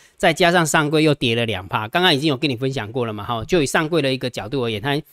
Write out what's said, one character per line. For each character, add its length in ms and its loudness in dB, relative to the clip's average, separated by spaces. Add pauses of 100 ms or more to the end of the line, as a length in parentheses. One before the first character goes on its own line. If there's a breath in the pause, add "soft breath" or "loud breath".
(160 soft breath)
再 180 2
加 160 4
上 160 4
上 240 2
柜 140 2
又 100 6
跌 220 0
了 100 0
两 220 -6
趴， 220 -4
刚 120 0
刚 140 4
已 20 2
经 120 0
有 80 0
跟 120 -2
你 60 -2
分 160 -4
享 180 -6
过 160 -4
了 60 -6
嘛 140 -8
哈， 180 -4
就 180 2
以 40 2
上 220 0
柜 140 0
的 100 0
一 60 -2
个 120 -6
角 180 -10
度 160 -4
而 60 -2
言， 120 -4
它 180 -2 (140 soft breath)